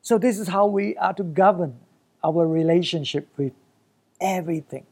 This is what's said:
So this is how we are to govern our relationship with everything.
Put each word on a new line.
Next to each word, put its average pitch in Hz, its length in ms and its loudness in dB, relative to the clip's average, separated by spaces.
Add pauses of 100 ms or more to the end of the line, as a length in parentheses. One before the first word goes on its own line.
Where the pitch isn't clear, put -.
So 233 180 0
this 220 200 0
is 214 80 -8
how 196 200 2
we 202 320 -2
are 185 160 0
to 196 100 -6
govern 170 560 2 (420)
our 160 240 2
relationship 160 880 0
with 139 160 -4 (680)
everything. 165 720 -6